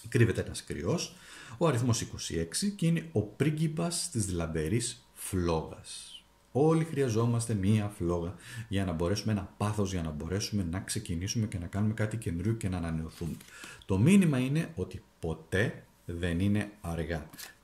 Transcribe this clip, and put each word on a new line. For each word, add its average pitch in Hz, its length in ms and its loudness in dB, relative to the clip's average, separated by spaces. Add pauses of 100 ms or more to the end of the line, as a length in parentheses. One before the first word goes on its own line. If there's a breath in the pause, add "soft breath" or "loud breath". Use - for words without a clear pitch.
κρύβεται 95 320 4
ένας - 220 -6
κρυός, 85 520 -2 (420 loud breath)
ο 139 100 2
αριθμός 120 340 2
είκοσι - 360 -6
έξι, 196 340 -2
και 185 140 -2
είναι 165 260 2
ο 104 100 2
πρίγκιπας 156 880 -2
της 95 200 0
λαμπερής 82 840 -2
φλόγας. - 1120 -4 (280)
Όλοι 160 320 4
χρειαζόμαστε 120 680 2
μία 104 440 4
φλόγα 87 380 0 (340 loud breath)
για 98 160 0
να 90 60 0
μπορέσουμε, 87 400 0
ένα 98 260 -2
πάθος 104 340 0
για 90 100 -2
να 80 80 -4
μπορέσουμε 85 600 -2
να 90 80 -2
ξεκινήσουμε 98 680 -2
και 101 120 -4
να 85 100 -6
κάνουμε 107 260 0
κάτι 110 240 -2
καινούριο 95 360 0
και 107 160 -4
να 90 80 -2
ανανεωθούμε. 80 580 -4 (500 loud breath)
Το 95 120 2
μήνυμα 156 420 8
είναι 139 360 0
ότι - 280 -6 (160)
ποτέ 92 640 0 (220)
δεν 87 340 0
είναι 101 320 2 (100)
αργά. 82 480 -4 (340 loud breath)